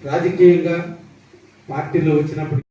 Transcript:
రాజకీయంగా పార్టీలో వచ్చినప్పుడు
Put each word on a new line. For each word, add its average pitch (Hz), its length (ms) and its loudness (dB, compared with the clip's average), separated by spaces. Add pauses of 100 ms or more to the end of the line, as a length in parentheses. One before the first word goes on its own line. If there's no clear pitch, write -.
రాజకీయంగా 175 640 2 (920)
పార్టీలో 156 480 -2
వచ్చినప్పుడు 147 440 -4 (100)